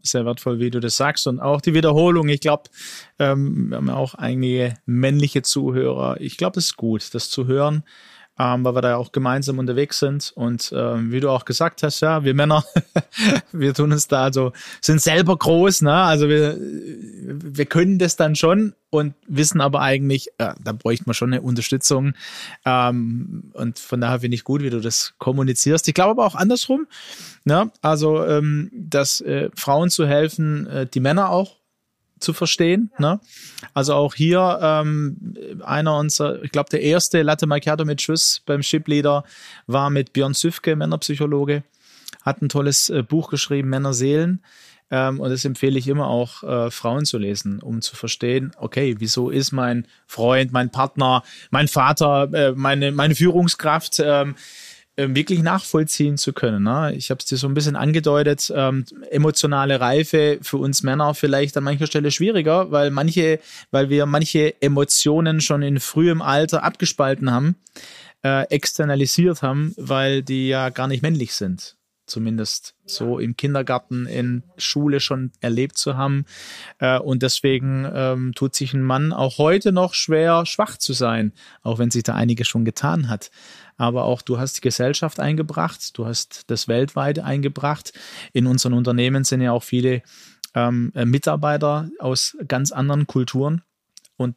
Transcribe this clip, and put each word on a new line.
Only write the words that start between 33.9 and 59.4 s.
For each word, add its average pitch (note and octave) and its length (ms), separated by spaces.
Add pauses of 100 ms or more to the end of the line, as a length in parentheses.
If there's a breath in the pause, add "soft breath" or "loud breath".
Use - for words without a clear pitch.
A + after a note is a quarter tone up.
auch C#3+ 200
hier, F3 480
ähm, D3+ 720 (300)
einer D3+ 340
unserer, D3 440
ich D3 100
glaub, C#3+ 180
der D3+ 100
erste D#3+ 420
Latte D#3 240
Macchiato D3+ 380
mit D3 160
Schuss - 460
beim C#3+ 160
Shipleader D3 640 (420 loud breath)
war C#3 240
mit C#3 220
Björn C#3 220
Süfke, E3 420
Männerpsychologe, D3 880 (580 loud breath)
hat C#3 180
ein C#3+ 80
tolles, C#3+ 400
äh, D3 140
Buch D#3 260
geschrieben, C#3 400
Männerseelen. C#3 760 (480 soft breath)
Ähm, C3+ 300
und C3+ 100
das B2+ 140
empfehle C3+ 340
ich B2+ 100
immer C#3+ 180
auch, A#2+ 360
äh, A#2+ 280
Frauen B2+ 340
zu A#2+ 140
lesen, G2+ 420
um A2+ 220
zu - 140
verstehen, B2 600
okay, B2 420
wieso B2 320
ist C#3 220
mein A#2+ 340 (200 soft breath)
Freund, B2+ 460
mein B2 180
Partner, C3 520 (280 loud breath)
mein C#3+ 180
Vater, C#3+ 640
äh, C#3+ 200
meine, C#3 400
meine D3 220
Führungskraft, E3 920
ähm, C#3+ 320 (600 loud breath)
ähm, C3+ 200
wirklich E3 260
nachvollziehen D#3 760
zu - 160
können, G#2+ 300
ne? C#3+ 300
Ich C3+ 160
hab's C3 140
dir C3 140
so C3+ 100
ein C#3 60
bisschen D3 220
angedeutet, D3 800
ähm, C3+ 300 (260)
emotionale C#3+ 680